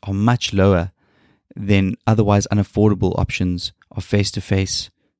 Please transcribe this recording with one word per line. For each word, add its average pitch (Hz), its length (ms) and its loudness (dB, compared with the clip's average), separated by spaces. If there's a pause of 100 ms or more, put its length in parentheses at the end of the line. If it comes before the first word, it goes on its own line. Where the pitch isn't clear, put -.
are 98 100 -6
much 110 400 0
lower 95 380 2 (640)
than 98 400 0 (100)
otherwise 104 460 2
unaffordable 101 680 0
options 90 560 -4 (160)
of - 140 -10
face-to-face - 880 -2 (280)